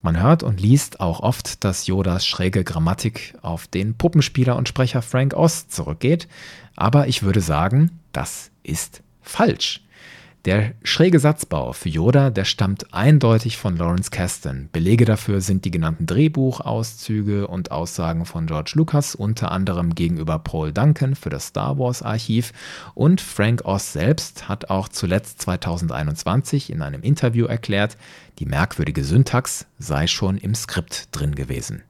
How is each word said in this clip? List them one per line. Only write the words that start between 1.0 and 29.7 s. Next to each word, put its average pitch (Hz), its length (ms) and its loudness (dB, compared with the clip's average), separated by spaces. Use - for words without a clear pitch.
oft, - 420 -2
dass 92 240 -2
Yodas 92 380 0
schräge 92 380 0
Grammatik 85 800 -2
auf 82 260 -8
den 104 280 -2
Puppenspieler 131 600 2
und 120 140 -2
Sprecher 127 320 0
Frank 131 320 0
Oz - 360 0
zurückgeht, 143 580 -2
aber 131 320 4
ich 127 160 -2
würde 98 180 4
sagen, 95 500 2
das - 360 -8
ist - 400 -8
falsch. - 640 -2
Der 107 360 2
schräge 165 380 4
Satzbau 80 540 0
für - 160 -6
Yoda, 123 400 4
der 98 160 -2
stammt - 480 -2
eindeutig 117 640 4
von 92 180 -2
Lawrence 85 340 0
Kasdan. 69 600 -6
Belege 101 320 4
dafür 104 380 2
sind 95 240 0
die 92 60 -2
genannten 80 340 0
Drehbuchauszüge 113 1400 0
und 90 240 -6
Aussagen 82 540 -4
von 82 220 -6
George 78 280 -6
Lucas, 151 380 0
unter 104 380 -2
anderem 95 420 0
gegenüber 160 460 -2
Paul 78 320 -4
Duncan 135 440 2
für - 140 -8
das - 180 -8
Star - 300 -4
Wars 123 240 -2
Archiv. 113 520 -2
Und 170 240 4
Frank - 460 0
Oz 98 260 -2
selbst - 560 -2
hat - 220 -8
auch 95 180 -2
zuletzt - 540 -4
zweitausendeinundzwanzig 101 1300 -2
in 80 100 -6
einem 71 200 -8
Interview 117 440 2
erklärt, 107 520 -2
die - 60 -6
merkwürdige - 580 -2
Syntax 120 640 0